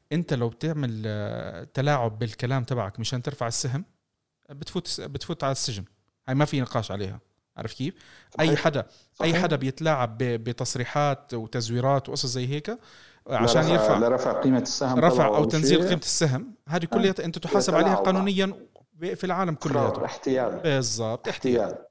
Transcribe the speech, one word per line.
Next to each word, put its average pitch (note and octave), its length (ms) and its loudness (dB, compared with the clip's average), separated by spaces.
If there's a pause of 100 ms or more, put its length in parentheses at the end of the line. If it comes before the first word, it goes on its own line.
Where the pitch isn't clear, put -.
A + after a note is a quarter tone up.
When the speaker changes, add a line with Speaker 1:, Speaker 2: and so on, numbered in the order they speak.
(120)
Speaker 1:
أنت E3 220 0
لو A#2+ 140 0
بتعمل، C3 580 -4
آه، G#2 580 -6
تلاعب C3 540 0
بالكلام B2 460 -2
تبعك A2+ 360 -4
مشان A#2+ 220 -4
ترفع C3+ 240 -6
السهم، C3 380 -2 (640)
بتفوت، - 500 -8
بتفوت - 440 -8
على C3+ 80 0
السجن. G2+ 320 -4 (440)
هاي C3 60 0
ما C#3+ 100 4
في C#3+ 160 0
نقاش A#2 300 -4
عليها، G2+ 300 -6 (360)
عرفت - 200 -10
كيف؟ C3 180 -6 (460)
أي D#3+ 60 4
Speaker 2:
صحيح. D#3 140 2
Speaker 1:
حدا، C#3+ 200 0
أي - 60 -8 (280)
Speaker 2:
صحيح. E3 280 0
Speaker 1:
حدا D#3+ 140 0
بيتلاعب C3 600 -2
ب-، A#2+ 260 -2
بتصريحات C3 880 -2
وتزويرات A#2+ 760 0
وقصص C3+ 180 -4
زي B2 200 -2
هيك D3+ 320 -6 (480)
عشان A#2+ 360 4
Speaker 2:
لرفع، C#3+ 100 4
Speaker 1:
يرفع، G#2+ 260 4
Speaker 2:
لرفع A#2+ 420 2
قيمة C3 180 4
السهم B2+ 400 0
Speaker 1:
رفع B2+ 160 6
Speaker 2:
تبعه C3+ 120 4
Speaker 1:
أو G#2+ 100 2
Speaker 2:
أو G#2+ 80 4
Speaker 1:
تنزيل C3+ 340 4
Speaker 2:
شيء. F3+ 100 4
Speaker 1:
قيمة E3+ 120 2
السهم، E3 540 0 (140)
هذه E3 140 -2
Speaker 2:
آه. E3 40 -4
Speaker 1:
كلياتها F#3+ 380 0
أنت E3+ 140 -6
تحاسب F#3+ 360 2
عليها E3+ 140 6
Speaker 2:
تلاعب. G3 160 2
Speaker 1:
قانونيًا F#3+ 420 2 (460)
ب-، F3 220 -6
في F3 100 -6
العالم F3+ 300 0
Speaker 2:
فرار، C#3 360 0
Speaker 1:
كلياته. - 140 -4
Speaker 2:
احتيال. C3 560 -2
Speaker 1:
بالضبط، A#2 680 0
احتيال. B2 340 2
Speaker 2:
احتيال. F2+ 280 -6